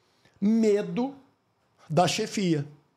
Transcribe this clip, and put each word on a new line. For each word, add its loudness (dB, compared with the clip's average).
Medo 0
da 2
chefia. -2